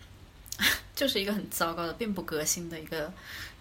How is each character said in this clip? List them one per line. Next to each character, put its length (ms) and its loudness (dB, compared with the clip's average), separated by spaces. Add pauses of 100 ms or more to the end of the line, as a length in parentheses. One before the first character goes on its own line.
(180)
<laughs> 760 0
就 120 4
是 120 4
一 60 2
个 80 4
很 160 0
糟 240 2
糕 140 0
的， 60 -2
并 200 0
不 80 0
革 220 0
新 260 0
的 100 -6
一 60 -10
个， 260 -2 (500)